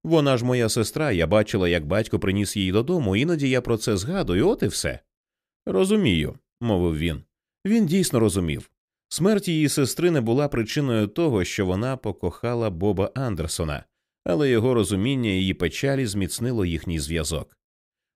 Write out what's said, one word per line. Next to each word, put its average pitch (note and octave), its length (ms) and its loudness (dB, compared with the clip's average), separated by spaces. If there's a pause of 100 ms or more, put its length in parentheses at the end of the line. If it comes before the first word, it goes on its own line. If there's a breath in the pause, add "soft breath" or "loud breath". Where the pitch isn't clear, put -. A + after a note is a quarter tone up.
Вона D3+ 340 4
ж A#2 80 -2
моя B2 240 2
сестра, C3+ 420 -2
я E2 160 2
бачила, G2+ 420 2
як E2+ 160 0
батько G2 340 0
приніс G2 380 0
її F#2 140 2
додому, A#2+ 440 2
іноді C#3+ 340 0
я B2+ 120 2
про A#2+ 160 -2
це G#2+ 200 0
згадую, G#2+ 500 0
от - 160 0
і - 40 0
все». C2+ 320 -4 (680)
«Розумію», F#3 720 2 (220)
мовив F2 360 0
він. D#2+ 260 -2 (420)
Він G#3+ 200 2
дійсно E3 340 0
розумів. F#2 520 0 (380)
Смерть G3 380 0
її D#3 220 2
сестри D#3 420 0
не D3+ 100 2
була B2 260 0
причиною A#2 600 0
того, A#2 360 0
що G2 220 -2
вона G#2+ 320 -2
покохала A2+ 720 -4
Боба F#2+ 460 -2
Андерсона, D#2+ 680 -4 (420)
але D3+ 240 2
його A#2+ 240 4
розуміння A2 560 0
її F#2+ 240 2
печалі C3+ 520 -2
зміцнило G#2 600 -2
їхній E2 340 -2
зв'язок. D#2 580 -4 (580)